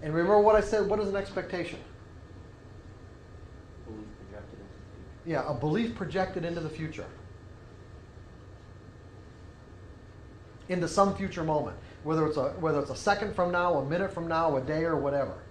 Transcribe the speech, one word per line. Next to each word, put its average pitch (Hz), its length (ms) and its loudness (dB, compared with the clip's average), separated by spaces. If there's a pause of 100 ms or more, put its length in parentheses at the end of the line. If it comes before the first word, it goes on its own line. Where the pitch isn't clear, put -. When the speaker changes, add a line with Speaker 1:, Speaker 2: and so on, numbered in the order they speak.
Speaker 1:
And 151 120 -2
remember 180 260 8
what 214 160 10
I 214 60 8
said, 208 260 4
what 208 120 4
is 196 100 2
an 196 60 0
expectation? 190 640 -2 (2000)
Speaker 2:
Belief 107 220 -12 (100)
projected 101 420 -14
into - 140 -16
the - 140 -16
future. - 380 -16
Speaker 1:
Yeah, 151 240 0
a 147 40 0
belief 160 420 2
projected 185 500 -2
into 170 140 -2
the 156 100 -4
future. 147 360 -6 (3750)
Into 175 180 0
some 196 280 6
future 185 280 -2
moment. 151 340 2 (260)
Whether 156 220 4
it's 151 120 2
a, 139 120 4 (100)
whether 156 200 4
it's 139 100 -2
a 127 60 -4
second 202 400 2
from 175 160 4
now, 175 240 4
a 135 100 2
minute 180 260 2
from 165 160 -4
now, 165 300 4
a 131 40 2
day, 151 220 2
or 165 120 4
whatever. 139 400 2 (160)